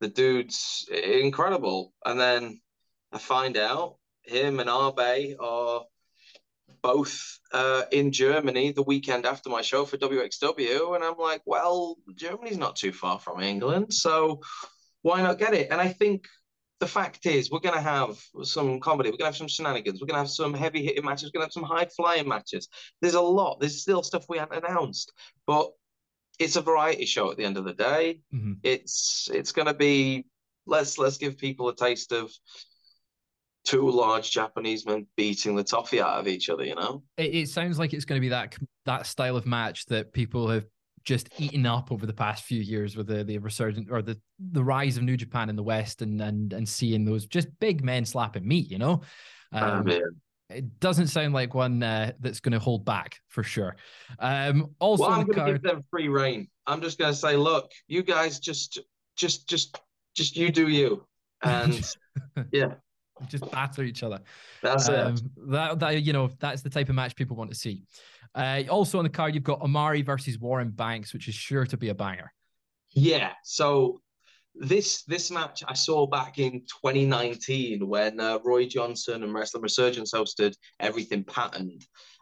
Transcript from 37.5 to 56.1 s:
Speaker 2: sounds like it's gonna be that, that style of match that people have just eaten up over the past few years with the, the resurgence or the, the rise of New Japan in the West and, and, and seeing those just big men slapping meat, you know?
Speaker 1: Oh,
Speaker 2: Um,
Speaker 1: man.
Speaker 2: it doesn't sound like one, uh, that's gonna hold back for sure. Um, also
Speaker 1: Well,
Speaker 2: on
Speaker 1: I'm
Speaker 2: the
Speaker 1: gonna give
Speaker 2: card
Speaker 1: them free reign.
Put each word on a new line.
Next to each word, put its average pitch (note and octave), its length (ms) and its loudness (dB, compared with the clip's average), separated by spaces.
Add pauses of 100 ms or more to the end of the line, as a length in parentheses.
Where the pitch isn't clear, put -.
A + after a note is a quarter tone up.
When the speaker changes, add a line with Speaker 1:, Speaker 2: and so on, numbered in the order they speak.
Speaker 2:
sounds E3+ 280 -2
like C3+ 140 0
it's C#3+ 140 -6
gonna C3+ 160 0
be B2+ 80 0
that, B2 260 -4 (300)
that B2+ 200 -2
style B2+ 300 -2
of A#2 80 -2
match A#2 420 -2
that A2 280 -2
people A#2 340 0
have A2 160 2 (400)
just B2+ 240 -2 (100)
eaten D3 280 0
up A#2+ 260 0
over G#2+ 140 -4
the A2 60 -4
past G#2+ 320 -4
few A#2+ 160 -2
years G#2 360 -4
with G#2+ 100 -6
the, G#2+ 180 -2
the G#2+ 140 -4
resurgence G#2+ 520 -4
or A#2+ 120 -2
the, G#2+ 160 -6 (340)
the C#3+ 120 2
rise C3+ 320 0
of A#2+ 60 -2
New B2+ 140 0
Japan A#2 340 -4
in G#2+ 60 -2
the G#2+ 60 -4
West A2 400 -2
and, G#2+ 180 -2
and, G#2+ 320 -2
and G#2+ 160 -4
seeing A2 360 0
those A2 220 0
just - 220 -2 (100)
big F#3 260 0
men B2+ 200 0
slapping A2 440 -4
meat, D#3+ 220 2
you F#2 80 -6
know? C#3+ 220 2 (520)
Speaker 1:
Oh, G#2+ 60 -4
Speaker 2:
Um, G#2 280 0
Speaker 1:
man. F2 160 2 (480)
Speaker 2:
it A2+ 280 -10
doesn't F3 280 4
sound D3+ 260 0
like B2+ 220 0
one, B2 280 2
uh, A2 380 0
that's A#2+ 200 -6
gonna A#2 180 2
hold G#2+ 260 0
back G2+ 320 -4 (120)
for - 140 -6
sure. G2 340 -4 (420)
Um, C#3 600 0
also G3 260 4
Speaker 1:
Well, G#3 80 4
Speaker 2:
on A3+ 80 4
Speaker 1:
I'm G3+ 60 0
Speaker 2:
the G#3 80 2
Speaker 1:
gonna D3+ 180 2
give C3 100 -2
Speaker 2:
card F3 140 2
Speaker 1:
them C#3+ 140 -10
free D#3+ 180 -2
reign. C3 400 0 (180)